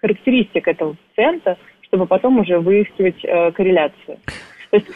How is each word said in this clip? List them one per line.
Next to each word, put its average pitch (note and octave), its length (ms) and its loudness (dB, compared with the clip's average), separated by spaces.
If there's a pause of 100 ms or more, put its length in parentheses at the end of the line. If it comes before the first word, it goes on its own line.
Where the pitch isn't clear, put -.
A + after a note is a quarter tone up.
характеристик A3+ 680 -2
этого D#3 280 -4 (140)
пациента, B3 480 -2 (240)
чтобы F#3 260 -2
потом B3 320 2
уже F3+ 200 0
выискивать, F#3+ 640 0
э, E3+ 280 0
корреляцию. F3 680 -2 (540)
То - 60 4
есть G#3+ 180 -2